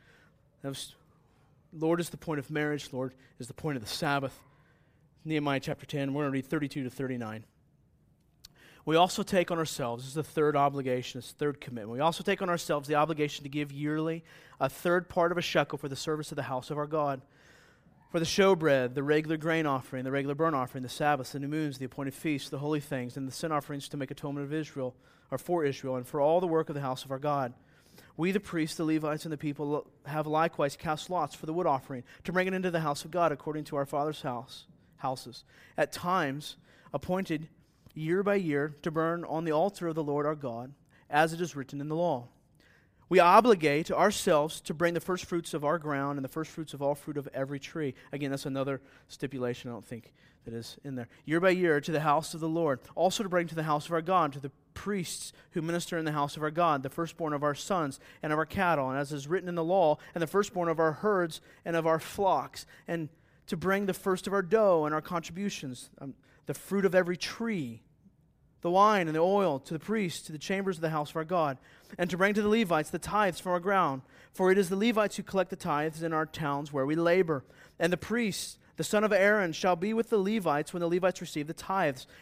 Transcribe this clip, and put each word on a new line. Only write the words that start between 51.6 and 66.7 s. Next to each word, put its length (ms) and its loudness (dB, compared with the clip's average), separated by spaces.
to 120 -4
the 80 2
house 340 2
of 60 -8
the 80 -2
Lord, 320 0
also 260 2
to 60 -4
bring 180 2
to 80 -10
the 80 -2
house 240 0
of 60 -8
our 100 0
God, 300 2
to 80 -12
the 100 -8
priests 600 -6
who 100 -2
minister 340 -2
in 80 -2
the 80 -2
house 240 0
of 60 -8
our 80 0
God, 320 2
the 80 -6
firstborn 420 -4
of 120 -2
our 100 2
sons 460 -2
and 100 0
of 60 2
our 80 0
cattle, 440 2
and 80 -2
as 140 -4
is 160 -8
written 200 -2
in 60 -4
the 80 0
law, 360 4
and 80 -2
the 40 -2
firstborn 420 -2
of 120 0
our 120 4
herds 480 0
and 120 -2
of 100 2
our 140 4
flocks, 640 -2
and 200 -4
to 100 -4
bring 300 0
the 80 0
first 320 -2
of 60 -4
our 100 2
dough 420 4
and 100 0
our 80 0
contributions, 880 -8
um, 140 -12
the 80 -4
fruit 300 -2